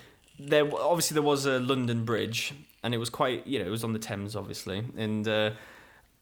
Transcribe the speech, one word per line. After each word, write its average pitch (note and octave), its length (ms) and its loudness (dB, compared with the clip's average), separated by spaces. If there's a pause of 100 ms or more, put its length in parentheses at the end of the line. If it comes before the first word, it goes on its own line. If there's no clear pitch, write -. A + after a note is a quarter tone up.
(400)
There D3 240 4
w-, D3 180 -2
obviously D#3+ 320 2
there D3+ 80 4
was C#3+ 240 4
a C3 140 4
London B2 440 0
Bridge, A2+ 500 -2 (280)
and A#2+ 100 -2
it A#2+ 60 0
was A#2+ 120 -2
quite, B2+ 360 0
you C3 140 -2
know, F2+ 60 -2
it F2 40 -2
was A2+ 140 -2
on A2+ 80 0
the A2 80 -2
Thames, G2+ 340 -6
obviously, G2 480 -6 (140)
and, G#2+ 320 -2
uh, G#2+ 220 2 (720)